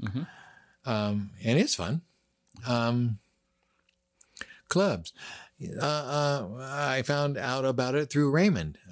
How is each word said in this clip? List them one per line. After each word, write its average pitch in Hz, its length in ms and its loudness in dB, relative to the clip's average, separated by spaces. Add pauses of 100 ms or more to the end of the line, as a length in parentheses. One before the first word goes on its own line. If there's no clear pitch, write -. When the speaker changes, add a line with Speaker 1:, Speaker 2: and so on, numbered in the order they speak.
Speaker 1:
Mm-hmm. 107 200 -4 (640)
Speaker 2:
Um, 104 460 -2 (120)
and 113 160 4
it's - 160 2
fun. 117 280 -2 (640)
Um, 120 520 0 (1500)
clubs. 160 440 0 (680)
Uh, - 40 0
uh, 143 640 0 (120)
I 135 420 -2
found 143 340 0
out 131 280 -2
about 127 300 2
it 147 160 0
through 143 200 4
Raymond, 151 480 4 (140)